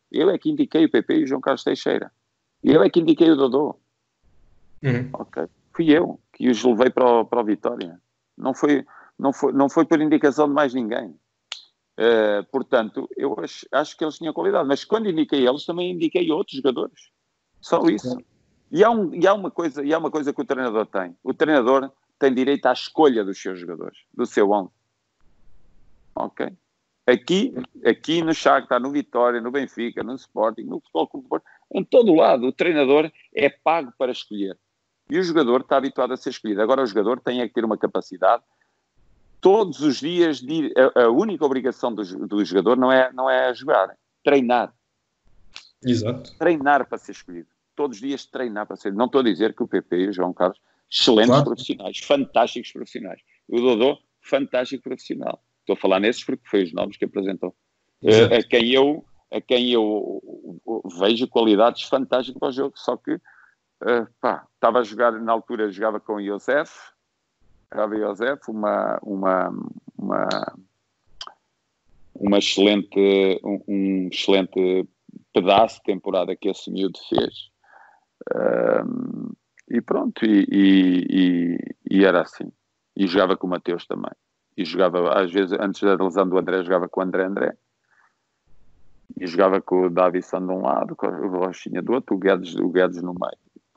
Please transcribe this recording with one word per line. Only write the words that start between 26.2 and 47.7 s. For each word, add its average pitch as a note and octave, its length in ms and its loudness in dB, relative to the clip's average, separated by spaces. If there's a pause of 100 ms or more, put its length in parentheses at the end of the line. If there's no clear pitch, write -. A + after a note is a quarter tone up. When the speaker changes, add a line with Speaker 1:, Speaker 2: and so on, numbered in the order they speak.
Speaker 1:
Aqui, F#3+ 480 0 (320)
aqui D#3+ 380 0
no D#3+ 100 0
Shakhtar, C3 460 0
no C3 120 -4
Vitória, A#2+ 500 -2
no B2 100 -8
Benfica, A#2+ 520 -6
no A#2+ 120 -10
Sporting, A2 480 -6
no - 160 -10
Futebol - 280 -6
Clube - 180 -16
do - 40 -20
Porto, - 160 -6 (260)
em F#3+ 120 -4
todo A#3 280 6
o D#3 40 8
lado, C3 320 4
o C3 40 0
treinador D3+ 600 2 (240)
é C#3 140 2
pago D3+ 480 -2
para B2+ 140 -2
escolher. G2+ 460 -10 (520)
E D#3 100 -2
o F#3+ 40 0
jogador C#3 380 2
está C#3+ 140 -2
habituado C3 380 -2
a B2+ 40 -6
ser C#3 120 -10
escolhido. G#2 320 -4
Agora C3 200 2
o C3 40 0
jogador A2 340 -2
tem B2 220 -4
é A2+ 60 -4
que - 60 -18
ter A#2 120 -2
uma G#2+ 120 -2
capacidade. F#2+ 680 -2 (960)
Todos F#3 400 2
os C#3+ 180 0
dias, E3 400 0
de, C#3 320 -4 (240)
a, B2 60 6
a A#2 80 6
única E3 340 0
obrigação B2+ 500 -2
do, G#2 100 -6 (240)
do G#2 180 -2
jogador F#2+ 320 2
não B2+ 120 2
é, C3 220 4
não C3 180 -4
é B2+ 240 2
jogar, A#2+ 440 0 (260)
treinar. B2 500 2 (1120)
Speaker 2:
Exato. A#2+ 540 -4
Speaker 1:
Treinar D3 500 2
para A2+ 100 -10
ser - 140 -18
escolhido. E2+ 360 -18 (280)